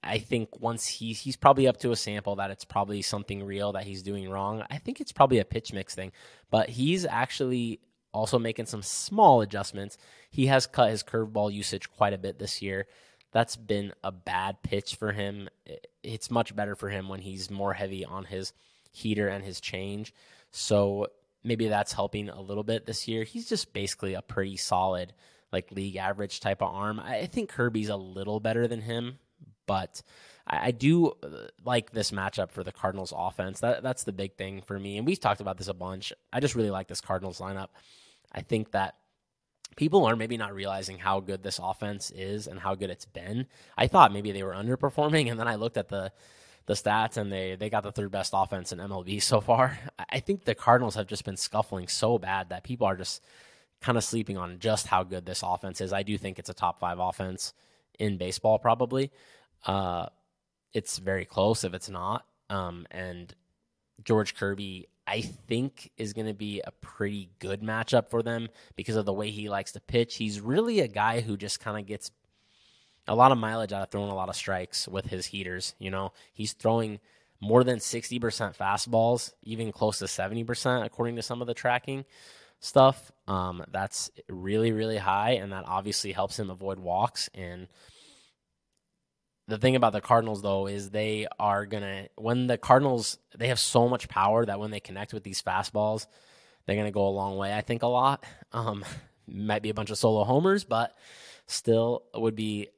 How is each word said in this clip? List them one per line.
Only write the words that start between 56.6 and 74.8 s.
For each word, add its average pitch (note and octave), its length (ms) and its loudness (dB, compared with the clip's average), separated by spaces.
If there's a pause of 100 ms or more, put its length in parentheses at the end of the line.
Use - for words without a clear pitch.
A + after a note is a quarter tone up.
five F2 200 -4
offense F#2 540 -4 (460)
in G#2 180 0
baseball, F#2+ 420 2
probably. B2 540 0 (520)
Uh, F#2 420 -2 (680)
it's - 260 -4
very F#2 260 -2
close G#2+ 400 2
if F2+ 100 -4
it's - 140 -10
not. F#2+ 380 -6 (220)
Um, F#2+ 420 -6
and F2+ 440 -10 (720)
George G#2+ 300 2
Kirby, G2 540 -6 (180)
I G#2+ 140 -2
think, - 760 -4
is G#2+ 160 -6
gonna A2 220 -4
be G2+ 300 -6
a - 60 -12 (100)
pretty G2+ 500 -6 (100)
good G2 220 -6
matchup A2 460 2
for A#2 140 0
them A#2 260 -4 (280)
because A2 200 -2
of G#2+ 80 2
the G2 80 0
way G#2+ 180 -2
he G#2 180 -8
likes G2 240 -4
to - 80 -14
pitch. A#2 360 0
He's G#2 240 -2
really G3+ 400 2
a C3 80 2
guy G#2+ 320 2
who G#2+ 160 -4
just G2+ 260 -6
kinda G#2 200 -6
gets G2+ 300 -10 (960)
a G#2+ 60 2
lot B2+ 180 12
of B2 60 4
mileage A2 340 -2
out G2 100 -2
of - 80 -6
throwing G2+ 200 -4
a G2 40 -4
lot F#2 140 -2
of F#2+ 80 -4
strikes - 500 -4